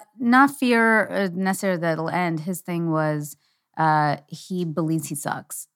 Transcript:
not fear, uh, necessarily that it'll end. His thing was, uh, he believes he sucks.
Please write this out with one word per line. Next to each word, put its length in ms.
not 320
fear, 600
uh, 220
necessarily 480
that 140
it'll 140
end. 320
His 200
thing 300
was, 460
uh, 400
he 380
believes 440
he 60
sucks. 600